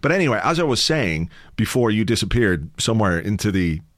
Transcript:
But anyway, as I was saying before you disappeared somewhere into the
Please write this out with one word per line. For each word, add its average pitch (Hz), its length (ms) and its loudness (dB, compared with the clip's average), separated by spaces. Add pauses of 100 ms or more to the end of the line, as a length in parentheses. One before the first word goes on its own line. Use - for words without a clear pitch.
But 143 100 0
anyway, 151 320 2
as 165 160 0
I 180 40 0
was 131 200 0
saying 87 480 -2 (240)
before 117 340 0
you 107 160 2
disappeared 98 640 0 (100)
somewhere 104 380 2
into 101 340 -2
the 87 300 0 (160)